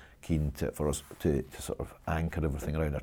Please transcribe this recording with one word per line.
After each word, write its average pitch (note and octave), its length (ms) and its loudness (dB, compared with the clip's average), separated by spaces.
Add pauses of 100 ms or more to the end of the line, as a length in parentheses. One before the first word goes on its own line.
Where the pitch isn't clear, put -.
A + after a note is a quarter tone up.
(220)
keen D2+ 300 2
to, - 200 -2
for D2+ 160 0
us C#2+ 140 0 (160)
to, C#2+ 240 4
to - 220 -10
sort - 160 -4
of - 160 -8 (120)
anchor E2 380 0
everything D2 300 0
around D#2 200 2
a C#2 80 0